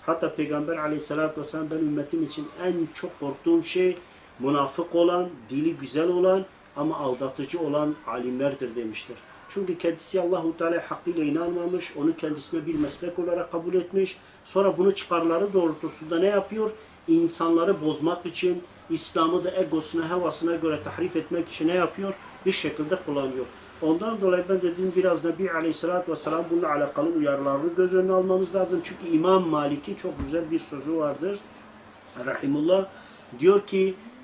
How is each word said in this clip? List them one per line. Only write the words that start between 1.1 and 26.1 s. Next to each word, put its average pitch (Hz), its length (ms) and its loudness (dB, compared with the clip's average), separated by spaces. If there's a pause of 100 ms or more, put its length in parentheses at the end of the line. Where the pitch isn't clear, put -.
Vesselam, 156 300 -6
"Ben 156 60 -4
ümmetim 151 460 0
için 143 260 -6 (160)
en 180 100 2 (200)
çok - 260 -10
korktuğum 160 420 2
şey 180 340 2 (420)
münafık 143 560 0
olan, 175 340 4 (220)
dili 151 260 0
güzel 139 320 -2
olan 185 360 4 (320)
ama 160 200 -2
aldatıcı 139 640 -4
olan 151 340 0 (120)
alimlerdir." 127 720 -4
demiştir. 113 400 -8 (320)
Çünkü 185 300 -4
kendisi 170 420 -2
Allahu 170 360 0
Teala 170 320 0
hakkıyla 160 360 -4
inanmamış, 175 720 -2
onu 160 200 0
kendisine 151 500 -4
bir 165 80 -4
meslek 151 440 -4
olarak 175 340 -2
kabul 175 220 -2
etmiş. 185 440 0 (260)
Sonra 190 340 2
bunu 196 160 6
çıkarları 170 580 0
doğrultusunda 165 680 0
ne 190 100 4
yapıyor? 208 420 0 (380)
İnsanları 165 720 4
bozmak 156 440 0
için, 175 360 0 (280)
İslam'ı 170 540 2
da 185 120 -2
egosuna, 160 540 -2
hevasına 170 460 0
göre 151 280 0
tahrif 165 320 -4
etmek 165 320 -2
için 160 200 0
ne 175 60 2
yapıyor? 190 400 0 (320)
Bir 190 60 4
şekilde 151 440 -2
kullanıyor. 131 500 -4 (360)
Ondan 190 380 0
dolayı 180 280 4
ben 185 140 2
dedim 180 340 0
biraz 170 280 4
Nebi 170 280 -2
Aleyhisselatü 165 600 0